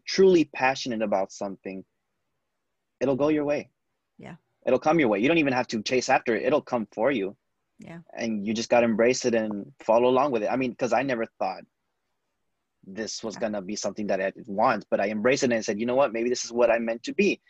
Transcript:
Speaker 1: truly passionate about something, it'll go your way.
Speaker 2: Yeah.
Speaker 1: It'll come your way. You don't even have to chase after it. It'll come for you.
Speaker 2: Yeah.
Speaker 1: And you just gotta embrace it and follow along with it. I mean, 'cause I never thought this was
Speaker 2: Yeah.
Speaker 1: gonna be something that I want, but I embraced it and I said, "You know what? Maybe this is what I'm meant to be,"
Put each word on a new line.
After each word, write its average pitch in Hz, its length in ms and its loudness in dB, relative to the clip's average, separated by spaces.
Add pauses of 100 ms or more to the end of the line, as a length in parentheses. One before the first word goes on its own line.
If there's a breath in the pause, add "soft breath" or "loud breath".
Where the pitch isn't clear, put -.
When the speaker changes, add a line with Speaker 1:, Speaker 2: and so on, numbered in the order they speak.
Speaker 1:
truly 185 400 6
passionate 127 560 -2
about 101 300 0
something, 98 520 -10 (1160)
it'll 135 160 0
go 143 140 2
your 151 160 0
way. 143 240 -4 (500)
Speaker 2:
Yeah. 135 160 -20 (320)
Speaker 1:
It'll 123 100 4
come 156 220 2
your 131 100 4
way. 104 100 2
You 117 80 2
don't 170 120 2
even 139 140 2
have 123 160 0
to 113 120 -4
chase 127 280 0
after 131 260 2
it. - 80 -2
It'll 139 180 2
come 113 300 -4
for 110 180 0
you. 98 260 -2 (440)
Speaker 2:
Yeah. 170 220 -16 (120)
Speaker 1:
And 110 320 -4
you 110 80 -2
just 113 160 -4
gotta 120 160 4
embrace 117 400 2
it 123 80 0
and 107 460 -4
follow 120 300 2
along 131 240 2
with 107 100 0
it. 95 80 -2
I 117 40 -2
mean, 127 200 -2
'cause 117 180 -2
I 117 80 2
never 123 240 -2 (140)
thought 92 240 -6 (1200)
this 98 380 -10
was 107 120 -8
Speaker 2:
Yeah. - 60 -14
Speaker 1:
gonna 107 220 -4
be 101 120 -8
something 104 320 -6
that 95 140 -2
I 95 100 -2 (140)
want, 104 460 0
but 113 80 2
I 104 100 0
embraced 113 340 0
it 135 40 2
and 120 80 0
I 110 60 -2
said, 101 180 -4
"You 117 80 -4
know 123 80 -2
what? 131 180 2
Maybe 117 160 -2
this 123 160 -4
is 117 60 -14
what 120 180 4
I'm 117 160 2
meant 117 180 -4
to 139 100 -8
be," 190 360 0